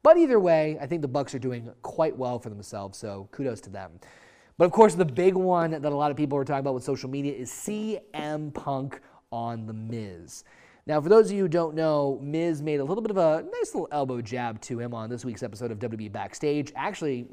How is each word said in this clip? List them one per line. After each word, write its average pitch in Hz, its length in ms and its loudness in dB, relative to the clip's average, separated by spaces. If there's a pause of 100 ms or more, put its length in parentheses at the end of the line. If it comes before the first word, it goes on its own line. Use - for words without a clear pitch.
But 320 160 10
either 269 220 6
way, 156 420 4
I 143 60 -8
think 160 140 -2
the 143 80 -4
Bucks 135 260 -2
are 131 40 -4
doing 120 300 -6 (120)
quite - 360 0
well 123 220 -4
for 113 100 -12
themselves, 101 480 -10
so 101 340 -10
kudos 123 300 -6
to - 80 -20
them. 95 300 -14 (580)
But 165 80 8
of 175 60 2
course, 208 240 8
the 180 100 4
big 175 300 4
one 180 360 2
that 147 140 -6
a 151 40 2
lot 147 220 0
of 139 40 -4
people 143 220 0
are 139 80 0
talking 139 160 -2
about 139 120 -2
with 127 100 -4
social 135 260 -4
media 139 240 -4
is 120 180 -10
C 214 480 -6 (140)
M 151 380 -8
Punk 139 500 -6 (300)
on 117 340 -8
The 110 80 -10
Miz. 110 720 -12 (420)
Now, 151 120 2
for 147 100 -2
those 214 200 10
of 196 40 -4
you 202 100 2
who 185 60 2
don't 160 260 0
know, 147 440 2
Miz 151 440 -2
made 151 160 0
a 139 40 -2
little 190 200 -2
bit 220 80 -4
of 196 60 -2
a 160 260 4
nice 440 320 -6
little 185 160 -4
elbow 131 300 -2
jab 117 400 -6
to 117 180 -8
him 120 160 -6
on 110 120 -8
this 120 160 -8
week's 120 200 -8
episode 117 260 -8
of 110 80 -6
W 110 200 -6
W 107 100 -8
E - 20 -10
Backstage. 127 680 -4
Actually, 143 580 -4